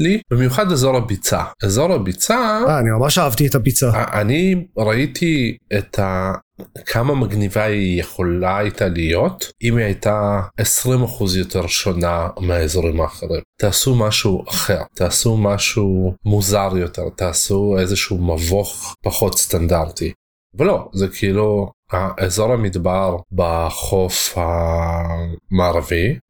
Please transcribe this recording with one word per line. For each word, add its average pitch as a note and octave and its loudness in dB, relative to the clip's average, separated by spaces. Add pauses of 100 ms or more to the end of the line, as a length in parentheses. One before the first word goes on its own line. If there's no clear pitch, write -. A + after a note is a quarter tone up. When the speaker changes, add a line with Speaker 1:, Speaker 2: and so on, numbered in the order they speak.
Speaker 1:
לי, G3 2 (100)
במיוחד B2+ 2
אזור C3 2
הביצה. G2 -2 (200)
אזור C3 2
הביצה G#3+ 0
Speaker 2:
אה, D3+ 2
אני A2+ 2
ממש C3 2
אהבתי C#3+ 2
את - 2
הביצה. B2 2
Speaker 1:
א-, A#2 0
אני E3+ 2 (120)
ראיתי C3 0 (220)
את - -4
ה-, F#2+ 0 (540)
כמה C3 0
מגניבה G#2+ 0
היא G2 0
יכולה F2+ -2
הייתה G#2 -2
להיות, E2+ -2 (100)
אם A#2 2
היא A2+ 2
הייתה G2+ 0 (160)
עשרים B2+ 0
אחוז F#2+ -2
יותר F2+ -2
שונה F2 -2 (120)
מהאזורים E2+ 0
האחרים. E2 -4 (200)
תעשו G#2+ 2
משהו G#2+ 0
אחר, - -2 (140)
תעשו A2 2
משהו G2 2 (100)
מוזר G2+ 2
יותר, F2 -2
תעשו G2 0
איזשהו F#2 0
מבוך F2 -2
פחות G2 0
סטנדרטי. E2+ 0 (460)
ולא, D#3+ 2
זה F#2+ 0
כאילו, G2+ 0 (200)
האזור F#2+ 0
המדבר F#2 0 (160)
בחוף F2+ -2
המערבי E2+ 0 (120)